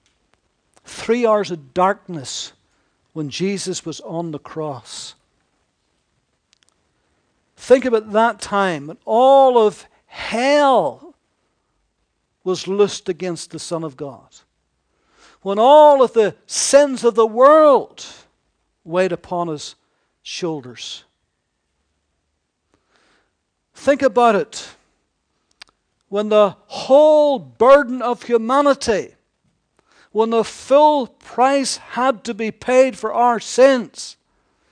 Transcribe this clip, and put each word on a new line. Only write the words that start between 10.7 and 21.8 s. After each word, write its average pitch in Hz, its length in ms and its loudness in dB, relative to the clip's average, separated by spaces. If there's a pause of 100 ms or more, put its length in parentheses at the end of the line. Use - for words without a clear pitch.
was 180 240 -6
loosed 202 400 -2
against 175 420 -10
the 165 80 -16
Son 165 240 -10
of 147 140 -12
God. 139 400 -18 (1040)
When 196 160 -6
all 285 440 6
of 233 100 0
the 208 240 0 (100)
sins 277 560 0
of 233 140 0
the 226 100 2
world 269 800 4 (800)
weighed 180 280 -2
upon 175 360 -8
his 151 260 -12 (480)
shoulders. 139 840 -12 (2750)